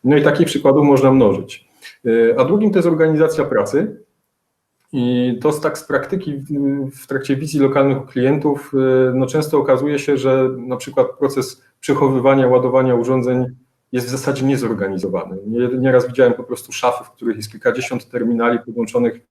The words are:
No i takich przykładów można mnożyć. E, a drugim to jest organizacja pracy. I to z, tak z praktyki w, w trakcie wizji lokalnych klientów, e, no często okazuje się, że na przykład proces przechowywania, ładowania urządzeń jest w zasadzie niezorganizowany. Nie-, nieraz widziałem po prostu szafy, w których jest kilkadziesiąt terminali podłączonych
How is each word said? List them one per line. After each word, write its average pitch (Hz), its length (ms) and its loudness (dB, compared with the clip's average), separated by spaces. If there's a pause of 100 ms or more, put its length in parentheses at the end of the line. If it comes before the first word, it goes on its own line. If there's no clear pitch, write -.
No 139 120 4
i 143 60 4
takich 151 240 4
przykładów 151 400 2
można 135 260 4
mnożyć. 104 560 0 (380)
E, 117 340 4
a - 40 4
drugim 208 260 2
to 190 80 2
jest 170 100 2
organizacja 156 560 2
pracy. 139 640 -2 (840)
I 123 500 -2
to 151 100 2
z, 151 80 -6
tak - 180 -4
z - 60 -16
praktyki 147 520 -6
w, 139 100 -12 (560)
w - 40 -20
trakcie 135 300 -4
wizji 151 240 -4
lokalnych 135 460 2
klientów, 139 680 -2
e, 131 400 2
no 131 120 0
często 151 320 -2
okazuje 139 400 0
się, 143 180 0
że 131 400 2
na 123 200 -8
przykład 131 300 -2 (120)
proces - 440 -4 (180)
przechowywania, 135 680 2
ładowania 127 460 2
urządzeń 127 520 0 (460)
jest 123 140 -4
w 123 40 -10
zasadzie 135 360 -4
niezorganizowany. 98 920 -2 (100)
Nie-, 120 220 -2
nieraz 127 380 2
widziałem 123 260 4
po 123 120 -6
prostu - 280 -12
szafy, 123 320 -2
w - 60 -20
których 113 260 -6
jest 107 160 -14
kilkadziesiąt 123 580 -6
terminali 117 480 0
podłączonych 117 640 -4 (100)